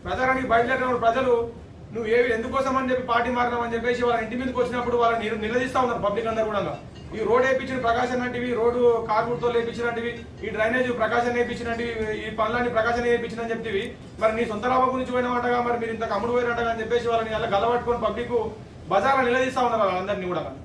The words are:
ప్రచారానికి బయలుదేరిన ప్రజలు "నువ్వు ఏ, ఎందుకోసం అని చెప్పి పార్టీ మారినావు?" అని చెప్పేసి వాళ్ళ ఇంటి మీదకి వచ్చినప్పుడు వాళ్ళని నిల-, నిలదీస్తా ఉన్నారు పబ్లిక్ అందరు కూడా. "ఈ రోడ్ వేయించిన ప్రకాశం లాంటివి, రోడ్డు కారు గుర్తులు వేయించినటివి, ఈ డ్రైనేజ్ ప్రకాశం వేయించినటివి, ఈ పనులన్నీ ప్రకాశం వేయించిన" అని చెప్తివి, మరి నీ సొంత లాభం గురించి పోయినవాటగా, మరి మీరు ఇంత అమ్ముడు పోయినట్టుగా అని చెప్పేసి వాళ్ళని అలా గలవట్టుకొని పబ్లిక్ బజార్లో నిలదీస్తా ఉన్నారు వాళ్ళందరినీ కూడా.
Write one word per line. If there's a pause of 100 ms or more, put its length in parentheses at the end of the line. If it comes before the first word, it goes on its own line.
ప్రచారానికి
బయలుదేరిన
ప్రజలు (420)
"నువ్వు
ఏ,
ఎందుకోసం
అని
చెప్పి
పార్టీ
మారినావు?"
అని
చెప్పేసి
వాళ్ళ
ఇంటి
మీదకి
వచ్చినప్పుడు
వాళ్ళని
నిల-,
నిలదీస్తా
ఉన్నారు
పబ్లిక్
అందరు
కూడా. (360)
"ఈ
రోడ్
వేయించిన
ప్రకాశం
లాంటివి,
రోడ్డు
కారు
గుర్తులు
వేయించినటివి, (220)
ఈ
డ్రైనేజ్
ప్రకాశం
వేయించినటివి,
ఈ
పనులన్నీ
ప్రకాశం
వేయించిన"
అని
చెప్తివి, (260)
మరి
నీ
సొంత
లాభం
గురించి
పోయినవాటగా,
మరి
మీరు
ఇంత
అమ్ముడు
పోయినట్టుగా
అని
చెప్పేసి
వాళ్ళని
అలా
గలవట్టుకొని
పబ్లిక్ (560)
బజార్లో
నిలదీస్తా
ఉన్నారు
వాళ్ళందరినీ
కూడా. (120)